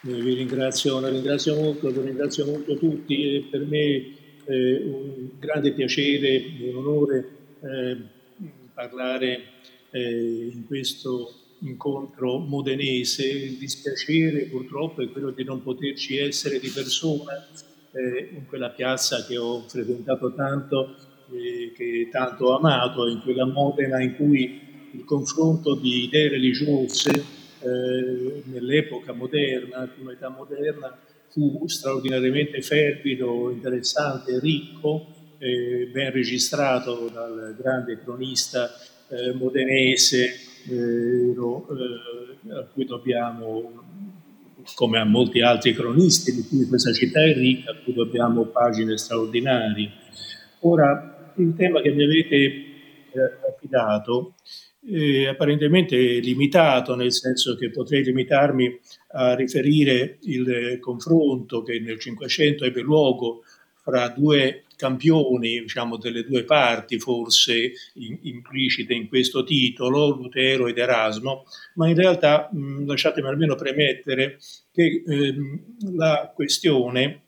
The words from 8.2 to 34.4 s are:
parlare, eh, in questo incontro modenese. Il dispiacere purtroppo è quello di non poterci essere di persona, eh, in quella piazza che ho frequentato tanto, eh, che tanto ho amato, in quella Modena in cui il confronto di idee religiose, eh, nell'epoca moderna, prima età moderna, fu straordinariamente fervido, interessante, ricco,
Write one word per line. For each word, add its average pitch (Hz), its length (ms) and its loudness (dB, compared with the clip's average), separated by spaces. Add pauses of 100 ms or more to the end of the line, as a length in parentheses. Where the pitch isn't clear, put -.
parlare, 127 720 -4 (480)
eh, 117 600 -4
in 120 160 -12
questo 127 680 -8 (260)
incontro 135 800 -6
modenese. 135 880 -2
Il 135 320 -6
dispiacere 143 920 -2
purtroppo 143 540 -8
è 113 80 -4
quello 135 220 -8
di 131 140 -8
non 135 180 -10
poterci 135 540 -6
essere 143 420 -4
di 131 80 -8
persona, 139 800 -6 (460)
eh, 127 400 -6
in 143 120 -16
quella 127 260 -8
piazza 127 540 -2
che 120 120 -6
ho 117 320 -4
frequentato 123 640 -4
tanto, 135 640 -4 (340)
eh, 120 420 -8
che 117 380 -4
tanto 127 360 -2
ho 131 100 4
amato, 127 500 2
in 117 140 -4
quella 127 240 -2
Modena 139 560 0
in 127 160 -2
cui 139 420 2 (320)
il - 140 -18
confronto 151 680 0
di 123 280 0
idee 151 240 2
religiose, 135 1120 0 (220)
eh, 127 800 -4
nell'epoca 131 680 -2
moderna, 127 800 -4
prima 131 180 -18
età 131 180 -14
moderna, 143 640 -8 (340)
fu 143 360 0
straordinariamente 131 960 -2
fervido, 131 880 0
interessante, 127 920 -2
ricco, 151 680 -2 (300)